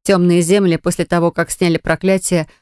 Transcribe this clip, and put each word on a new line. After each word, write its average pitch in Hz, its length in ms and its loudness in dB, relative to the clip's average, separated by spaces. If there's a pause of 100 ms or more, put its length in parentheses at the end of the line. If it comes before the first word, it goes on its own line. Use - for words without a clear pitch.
Тёмные 175 380 2
земли 180 340 2
после 175 300 -4
того, 170 260 0
как - 200 -6
сняли 165 260 -2
проклятие, 180 720 -2 (120)